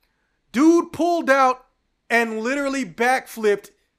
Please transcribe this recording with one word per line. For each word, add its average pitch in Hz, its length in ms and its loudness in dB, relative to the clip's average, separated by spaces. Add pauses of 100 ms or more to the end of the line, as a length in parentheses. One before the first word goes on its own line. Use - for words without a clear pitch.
(540)
Dude 320 400 4
pulled 330 360 -2
out 262 360 2 (440)
and 226 300 -2
literally 269 460 -4
backflipped 214 880 -2 (280)